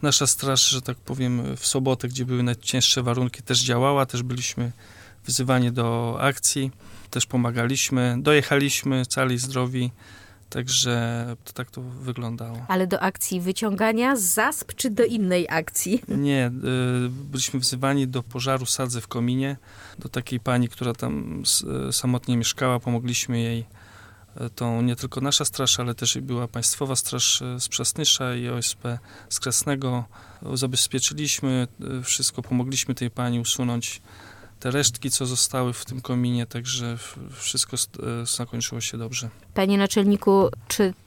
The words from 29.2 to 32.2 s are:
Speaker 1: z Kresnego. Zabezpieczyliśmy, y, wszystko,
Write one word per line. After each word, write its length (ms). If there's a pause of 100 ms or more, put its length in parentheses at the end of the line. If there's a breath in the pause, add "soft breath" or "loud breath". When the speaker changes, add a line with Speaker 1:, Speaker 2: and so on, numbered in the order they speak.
Speaker 1:
z 120
Kresnego. 640 (500 loud breath)
Zabezpieczyliśmy, 1120 (320)
y, 20
wszystko, 400